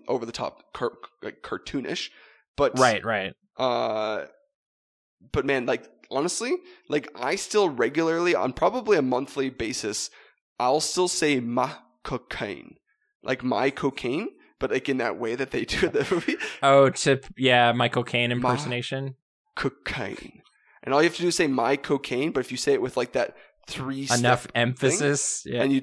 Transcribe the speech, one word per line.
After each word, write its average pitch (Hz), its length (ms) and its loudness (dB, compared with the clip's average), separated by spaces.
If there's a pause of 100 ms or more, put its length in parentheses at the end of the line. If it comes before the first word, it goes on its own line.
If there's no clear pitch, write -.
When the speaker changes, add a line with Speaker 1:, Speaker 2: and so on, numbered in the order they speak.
Speaker 1:
over 117 180 -2
the 113 60 -10
top, - 420 -10
car-, - 240 -4 (240)
like, - 200 -12
cartoonish. - 720 -8 (440)
But 131 240 0
Speaker 2:
Right, 117 240 4
right. 101 300 -4 (240)
Speaker 1:
uh, 110 720 -2 (1040)
but 135 140 -2
man, 135 200 0
like, 123 220 -2 (240)
honestly, 175 420 -2 (360)
like, 139 260 -2
I 135 220 -4
still 196 320 2
regularly, 160 640 2
on 110 160 0
probably 208 460 2
a 147 40 4
monthly 135 480 -2
basis, 113 600 -6 (500)
I'll 131 220 4
still 180 260 0
say 151 320 2
"ma 123 360 -2 (280)
cocaine," - 720 -8 (480)
like, - 180 -2
"my 123 280 2
cocaine," 139 580 -4 (320)
but, 135 100 -2
like, 131 200 -2
in 131 80 2
that 113 200 -2
way 113 180 -4
that 139 160 -4
they 117 120 -2
do - 220 0
in - 80 -2
the 135 140 2
<laughs> - 40 0
movie. 190 240 0 (260)
Speaker 2:
Oh, 139 280 8
to, 131 320 2 (160)
yeah, 123 340 6
Michael 120 320 2
Caine 120 280 0
Speaker 1:
"My 120 40 0 (160)
Speaker 2:
impersonation. 131 640 -4 (400)
Speaker 1:
cocaine," - 840 -6 (420)
and 123 100 -2
all 143 80 6
you 170 60 6
have 170 80 0
to - 60 -6
do 175 80 2
is 165 80 -2
say 165 100 4
"my 127 300 2
cocaine," 139 560 -2
but 131 80 0
if 123 100 -6
you 127 60 -6
say 139 160 2
it 110 80 2
with, 127 160 -2
like, 127 160 -2
that - 240 -2 (280)
three-step 135 540 -4
Speaker 2:
Enough 123 240 4
Speaker 1:
thing, - 120 -16
Speaker 2:
emphasis, 127 880 0
yeah, 120 180 -2
Speaker 1:
and 135 80 2
you, 135 120 4